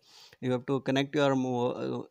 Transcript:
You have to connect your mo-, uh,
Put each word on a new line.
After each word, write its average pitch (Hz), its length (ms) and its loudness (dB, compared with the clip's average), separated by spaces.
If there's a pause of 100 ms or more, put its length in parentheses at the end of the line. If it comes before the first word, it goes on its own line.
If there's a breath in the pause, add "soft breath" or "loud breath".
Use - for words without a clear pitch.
(420 loud breath)
You 127 100 0
have 127 160 -2
to 139 140 0
connect 139 340 0
your 139 200 4
mo-, 127 360 0
uh, 127 400 -6